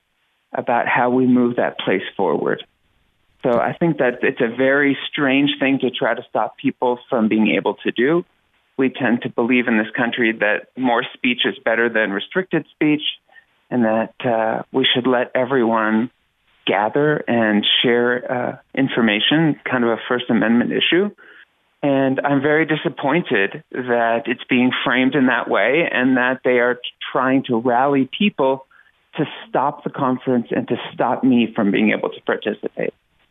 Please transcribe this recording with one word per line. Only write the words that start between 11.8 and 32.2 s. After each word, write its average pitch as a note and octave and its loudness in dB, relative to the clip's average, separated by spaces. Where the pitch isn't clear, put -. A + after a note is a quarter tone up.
than A2 -2
restricted D#3+ -4
speech, D3+ 0
and B2 0
that, A2 0
uh, A2+ 0
we C3 0
should B2+ 0
let B2 0
everyone A2+ 2
gather B2 0
and G#2+ 2
share, B2 0
uh, B2 -4
information, C3+ 2
kind B2 -2
of A#2 2
a A2 -2
First B2 -2
Amendment A2+ 2
issue. E3+ 0
And C3+ 2
I'm C#3 2
very D3+ 2
disappointed D3 -2
that A#2 0
it's A2+ -6
being B2+ 2
framed C3 2
in C3+ 4
that A#2+ 0
way A#2+ 2
and C3 2
that B2+ 0
they B2 4
are B2 0
trying C3 2
to A#2 0
rally B2+ 2
people C3+ 0
to D3+ -2
stop C#3+ -2
the - -6
conference B2+ -2
and - -4
to A#2+ -2
stop B2 -2
me A#2+ 4
from G2+ 0
being G#2+ 2
able - -2
to - -16